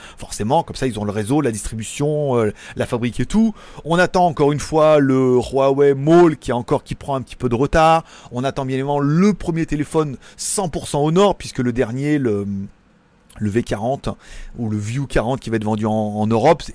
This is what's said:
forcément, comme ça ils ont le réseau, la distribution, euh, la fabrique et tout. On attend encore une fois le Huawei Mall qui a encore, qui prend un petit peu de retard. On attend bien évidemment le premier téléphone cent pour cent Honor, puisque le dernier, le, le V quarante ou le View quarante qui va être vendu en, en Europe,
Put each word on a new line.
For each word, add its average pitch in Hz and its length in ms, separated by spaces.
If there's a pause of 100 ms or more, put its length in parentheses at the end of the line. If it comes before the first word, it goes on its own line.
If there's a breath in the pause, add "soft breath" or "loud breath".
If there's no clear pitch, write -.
(180 loud breath)
forcément, 131 460
comme - 100
ça 135 140
ils 104 100
ont 104 60
le 104 80
réseau, 110 280
la 135 120
distribution, 139 840
euh, 107 160 (220 loud breath)
la 117 120
fabrique 120 340
et 120 40
tout. 214 300 (300 loud breath)
On 165 160
attend 180 260
encore 147 240
une 147 80
fois 156 400
le 131 400
Huawei 135 560
Mall 160 440
qui - 120
a 117 60
encore, 123 260
qui - 140
prend - 180
un 131 80
petit - 140
peu 131 120
de 117 60
retard. 160 480 (300 loud breath)
On 123 100
attend 135 220
bien 131 140
évidemment 143 200
le 160 340
premier 165 320
téléphone 151 520 (200 loud breath)
cent - 320
pour 151 200
cent 147 160
Honor, 180 320
puisque - 240
le 123 120
dernier, 131 460
le, 104 280 (920)
le 107 100
V 107 140
quarante 120 480 (480 loud breath)
ou 117 100
le 107 80
View 113 300
quarante 123 340
qui - 80
va 113 80
être 107 80
vendu 107 220
en, 110 40
en 107 360
Europe, 117 360 (120)